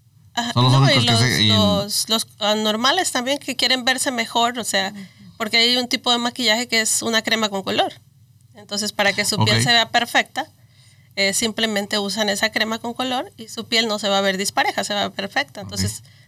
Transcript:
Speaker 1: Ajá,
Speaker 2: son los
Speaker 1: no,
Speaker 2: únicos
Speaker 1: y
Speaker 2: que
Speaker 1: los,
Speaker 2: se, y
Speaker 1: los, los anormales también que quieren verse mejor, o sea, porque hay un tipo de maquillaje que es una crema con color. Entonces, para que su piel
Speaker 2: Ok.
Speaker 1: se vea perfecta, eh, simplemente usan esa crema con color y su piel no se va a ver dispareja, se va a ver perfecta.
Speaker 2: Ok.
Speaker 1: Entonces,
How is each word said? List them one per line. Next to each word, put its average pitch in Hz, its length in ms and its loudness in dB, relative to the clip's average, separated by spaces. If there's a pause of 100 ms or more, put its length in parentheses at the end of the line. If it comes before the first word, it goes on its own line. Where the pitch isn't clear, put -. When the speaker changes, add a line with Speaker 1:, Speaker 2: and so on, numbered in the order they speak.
(340)
Speaker 1:
Ajá, 240 200 -4
Speaker 2:
son 123 120 2
los 110 80 6
Speaker 1:
no, 135 80 6
Speaker 2:
únicos - 220 4
Speaker 1:
y - 20 0
Speaker 2:
que - 60 2
Speaker 1:
los, - 100 4
Speaker 2:
se, - 220 2
y 107 40 4
Speaker 1:
los, 202 640 2
los 226 180 -2 (120)
anormales 214 720 0
también 254 280 -2
que 269 160 -8
quieren 247 300 0
verse 262 260 0
mejor, 240 480 0
o 214 60 -6
sea, 196 280 -2 (440)
porque 220 200 -2
hay 240 200 4
un 247 100 -2
tipo 254 240 -2
de 240 60 2
maquillaje 240 500 0
que 226 140 0
es - 200 -2
una 220 200 0
crema 220 280 -2
con 196 140 -6
color. 240 300 0 (640)
Entonces, 208 360 -6
para 196 220 2
que 202 120 -2
su 208 200 -2
piel - 120 4
Speaker 2:
Ok. - 60 4
Speaker 1:
se 240 80 4
vea 233 180 4
perfecta, - 560 0 (680)
eh, 196 180 0
simplemente 214 640 -2
usan 202 320 -2
esa 202 220 0
crema 220 280 -2
con 233 140 -8
color 254 440 -4
y 220 100 -18
su 220 200 -12
piel 233 200 0
no 214 120 -2
se 208 100 -2
va 196 80 2
a 196 40 4
ver 196 160 0
dispareja, 202 460 -2
se 208 100 -6
va 202 100 -2
a 196 40 -2
ver 190 80 -12
perfecta. 208 460 -6
Speaker 2:
Ok. 190 60 -14
Speaker 1:
Entonces, - 360 -6 (240)